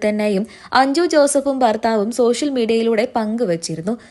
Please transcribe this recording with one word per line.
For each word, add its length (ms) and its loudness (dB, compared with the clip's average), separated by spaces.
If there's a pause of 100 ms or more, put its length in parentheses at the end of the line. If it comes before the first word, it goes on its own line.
തന്നെയും 400 0 (260)
അഞ്ജു 340 2
ജോസഫും 520 2
ഭർത്താവും 540 0
സോഷ്യൽ 380 0
മീഡിയയിലൂടെ 680 0
പങ്കുവച്ചിരുന്നു. 800 -4 (140)